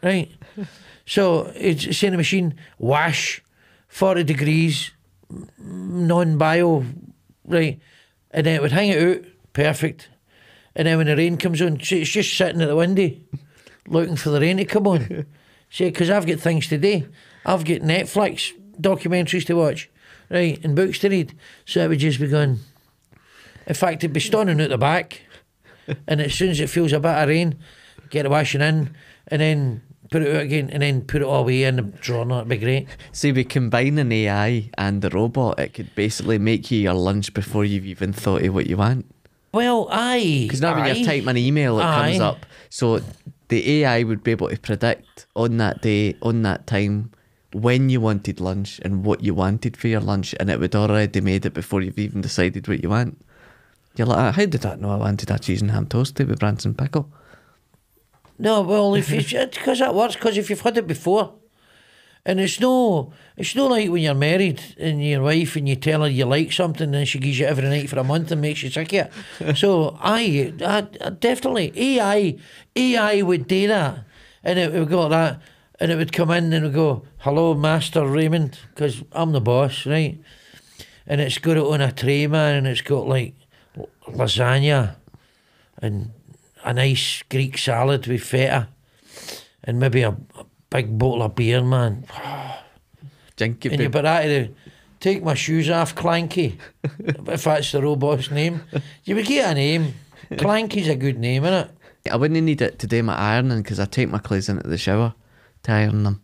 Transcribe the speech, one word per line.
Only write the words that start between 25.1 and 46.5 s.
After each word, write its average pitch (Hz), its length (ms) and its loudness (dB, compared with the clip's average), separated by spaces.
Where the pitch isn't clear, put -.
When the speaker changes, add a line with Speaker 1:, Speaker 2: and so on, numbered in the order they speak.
Speaker 1:
and 151 100 2
as 143 140 0
soon 185 160 0
as 156 100 0
it 151 100 0
feels 170 220 2
a 147 80 2
bit 165 160 2
of 151 140 2
rain, 160 260 2
get 147 140 -2
the 139 60 0
washing 143 300 2
in, 156 340 2
and 151 120 0
then 143 400 0
put 160 120 2
it 147 120 2
out 151 80 0
again, 143 280 -2
and 143 120 -2
then 135 200 2
put 143 180 -2
it 143 40 0
all 135 180 2
away 127 200 2
in 131 140 2
the 123 60 0
drawer, 117 400 -6
and 120 80 -2
that'd 120 180 -4
be 120 80 0
great. 131 300 -2
Speaker 2:
See, 147 180 0
by 127 120 2
combining 127 680 0
A 110 180 2
I 107 480 0
and 101 240 -2
the 95 80 0
robot, 117 480 0
it - 160 -6
could - 220 -12
basically 107 420 0
make 107 320 0
you 117 100 2
your 92 160 2
lunch 98 380 0
before 104 300 -2
you've 101 220 0
even 98 260 -6
thought 98 320 0
of 95 100 0
what 92 140 0
you 90 80 -2
want. 117 300 0
Speaker 1:
Well, 233 360 0
aye, 208 600 0
Speaker 2:
'Cause 131 100 -4
now 156 160 0
when 120 100 0
you're - 120 0
Speaker 1:
aye. 247 60 0
Speaker 2:
typing 123 140 -2
an 127 80 2
email, 127 420 2
it - 40 2
comes 156 360 2
Speaker 1:
Aye. - 60 4
Speaker 2:
up. - 200 -2
So 113 320 0
the 143 360 2
A - 20 2
I 120 180 2
would 110 180 -2
be 117 100 0
able 104 180 0
to - 100 -6
predict - 760 -4
on 117 260 0
that 107 220 -2
day, 104 400 2
on 117 200 0
that 98 260 -2